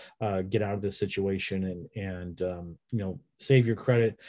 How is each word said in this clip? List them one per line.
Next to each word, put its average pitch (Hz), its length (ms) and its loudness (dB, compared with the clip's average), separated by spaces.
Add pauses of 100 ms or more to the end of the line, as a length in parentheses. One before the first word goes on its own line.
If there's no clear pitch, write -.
(200)
uh, 98 220 0
get 98 180 0
out 101 140 0
of 98 80 -4
this 98 160 -4
situation 98 680 -2
and, 90 400 -6
and, 90 380 -6
um, 87 360 -6 (120)
you 120 80 0
know, 95 220 -4 (180)
save 131 260 6
your 113 120 0
credit 117 420 2 (100)